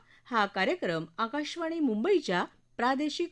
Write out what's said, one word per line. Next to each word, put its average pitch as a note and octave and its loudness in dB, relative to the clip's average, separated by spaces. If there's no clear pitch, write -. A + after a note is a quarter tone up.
हा A3 2
कार्यक्रम F#3+ -2
आकाशवाणी D4+ -4
मुंबईच्या A3+ 2
प्रादेशिक C#4+ 0